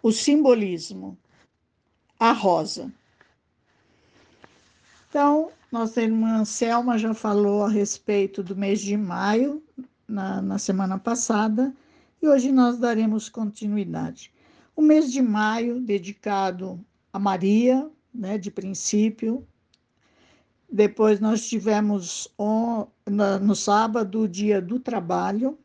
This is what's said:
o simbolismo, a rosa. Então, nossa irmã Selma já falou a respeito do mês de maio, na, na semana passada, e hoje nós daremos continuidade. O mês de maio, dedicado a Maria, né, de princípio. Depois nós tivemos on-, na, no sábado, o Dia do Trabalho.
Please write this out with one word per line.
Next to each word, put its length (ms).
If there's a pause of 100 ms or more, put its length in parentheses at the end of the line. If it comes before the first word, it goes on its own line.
o 80
simbolismo, 1040 (1000)
a 140
rosa. 600 (2250)
Então, 440 (180)
nossa 320
irmã 420
Selma 540
já 160
falou 480
a 60
respeito 760
do 140
mês 240
de 160
maio, 680 (460)
na, 340
na 160
semana 400
passada, 760 (480)
e 60
hoje 240
nós 260
daremos 520
continuidade. 1040 (420)
O 80
mês 300
de 100
maio, 580
dedicado 1040 (280)
a 80
Maria, 680 (240)
né, 240
de 140
princípio. 960 (1300)
Depois 460
nós 300
tivemos 920
on-, 480 (180)
na, 360
no 160
sábado, 640
o 80
Dia 340
do 160
Trabalho. 880